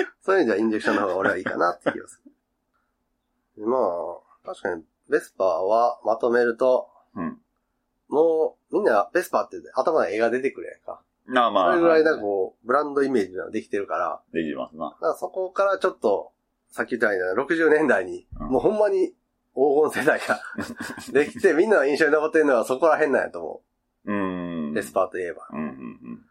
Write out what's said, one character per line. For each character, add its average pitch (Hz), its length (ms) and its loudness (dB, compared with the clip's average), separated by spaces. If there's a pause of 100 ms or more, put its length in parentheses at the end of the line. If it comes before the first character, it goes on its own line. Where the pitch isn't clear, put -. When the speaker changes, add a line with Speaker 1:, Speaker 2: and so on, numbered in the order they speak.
(220)
Speaker 1:
そ 190 120 0
う 196 40 4
い 185 40 4
う - 0 -
意 147 40 4
味 - 20 0
で 110 40 2
は 95 60 0
イ 107 60 0
ン 113 80 2
ジ 107 60 -2
ェ - 20 -2
ク - 40 -12
シ 123 60 0
ョ 110 40 2
ン - 20 2
の 101 80 0
方 101 40 -2
が 90 100 -2
俺 98 120 0
は 90 80 -2
い 92 40 -8
い - 20 -10
か - 140 -6
な 175 140 0
っ - 80 -8
て - 120 -2
気 - 80 -10
が - 80 -18
す - 140 -20 (1400)
る。 107 80 -8
<laughs> - 0 -
ま 123 120 0
あ、 87 680 -4
確 - 160 -14
か 92 140 -4
に 82 80 -14 (260)
ベ 143 100 2
ス - 180 -20
パ - 60 0
ー 95 40 4 (160)
は 117 400 2
ま 107 140 0
と 127 120 0
め 120 140 4
る 117 140 -2
と、 127 320 2 (260)
Speaker 2:
う 101 60 -8
ん。 80 200 -8 (680)
Speaker 1:
も 160 480 2 (140)
う - 40 -2
み 190 60 2
ん - 20 -4
な 113 300 2
ベ - 80 2
ス - 80 -8
パ 123 100 0
ー 101 60 -2
っ - 40 -20
て 92 80 -14 (180)
頭 143 320 2
に 95 80 -4
絵 - 40 -2
が 113 100 2
出 123 120 -2
て 135 100 0
く - 100 -14
る - 60 -12
や - 100 -16
ん - 40 -20
か。 - 200 -14 (240)
Speaker 2:
ま 123 200 2
あ 110 60 2
ま 190 180 4
あ。 - 20 4
Speaker 1:
そ 180 60 2
れ 170 40 2
ぐ 170 60 4
ら 160 120 6
い 156 40 4
な 156 100 4
ん - 40 0
か 110 40 -8
こ 101 420 -2
う、 110 40 -20
ブ 120 60 0
ラ 147 100 2
ン 147 100 -6
ド 139 100 2
イ 135 60 0
メ 127 120 2
ー 92 80 -2
ジ 92 40 -18
が 90 160 -8
で 107 120 -6
き - 80 -18
て 104 80 -4
る 98 100 -4
か 80 100 -4
ら。 82 240 -4 (120)
Speaker 2:
で 82 100 -2
き 73 120 -4
ま 64 140 -8
す - 80 -20
な。 80 140 -6
Speaker 1:
だ - 60 -20
か 170 100 -4
ら 160 80 0
そ - 140 -10
こ 185 220 -6
か 196 140 0
ら 196 120 0
ち - 80 -4
ょ 185 60 4
っ - 80 -18
と、 98 320 0 (380)
さ - 140 -6
っ - 20 -4
き 123 120 -6
言 - 20 -4
っ - 20 2
た 107 120 2
よ 90 140 -2
う - 40 -2
に、 95 40 0
六 139 200 -2
十 160 140 2
年 151 180 4
代 98 180 2
に、 87 220 -12 (120)
Speaker 2:
う - 60 -8
ん。 - 40 -8
Speaker 1:
も 127 100 0
う - 20 -10
ほ 156 80 4
ん 214 100 -2
ま 208 100 4
に 190 240 0 (420)
黄 143 360 2
金 - 100 -4
世 123 40 0
代 131 140 4
が - 200 -2 (340)
<laughs> - 380 -12
で 143 160 2
き 123 120 -12
て、 180 140 4
み 175 140 4
ん - 20 -4
な 196 80 6
の 139 80 2
印 143 120 2
象 156 80 4
に 147 60 4
残 151 160 2
っ 156 40 -2
て 160 80 4
る 151 60 6
の 143 80 4
は 113 120 2
そ 127 120 -2
こ 160 100 2
ら 156 80 6
辺 143 180 2
な 120 60 4
ん - 40 0
や - 80 -4
と 87 80 -10
思 - 220 -10 (440)
う。 101 60 -4
Speaker 2:
う 104 40 0
ん。 87 580 -4
Speaker 1:
ベ 101 80 -2
ス - 100 -8
パ 92 140 2
ー 90 40 -10
と - 80 -10
い 92 60 -4
え 85 100 -6
ば。 - 180 -16
Speaker 2:
う - 40 -12
ん - 20 -8
う 78 40 -6
ん 78 40 -6
う - 60 -6
ん。 62 600 -16